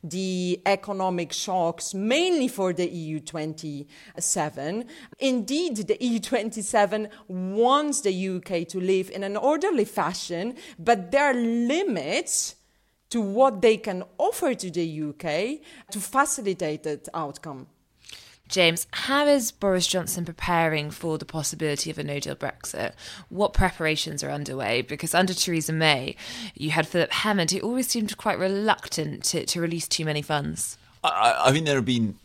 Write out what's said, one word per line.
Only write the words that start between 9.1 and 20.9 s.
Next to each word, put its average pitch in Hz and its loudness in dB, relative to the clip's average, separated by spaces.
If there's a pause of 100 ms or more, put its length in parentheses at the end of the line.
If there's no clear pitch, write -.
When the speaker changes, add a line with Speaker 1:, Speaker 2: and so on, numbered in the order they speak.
Speaker 1:
in 190 -6
an 202 -4
orderly 294 2
fashion, 180 -2 (240)
but 185 2
there 277 6
are 269 4
limits 240 0 (560)
to 233 0
what 208 4
they 226 8
can 185 -4 (140)
offer 339 2
to 185 -8
the 170 -2
U 151 -4
K 190 -2 (300)
to 214 -6
facilitate 190 0
that 151 -6
outcome. 143 -8 (800)
Speaker 2:
James, 170 4
how 285 2
is 277 4
Boris 185 2
Johnson 175 -2
preparing 165 0
for 160 -4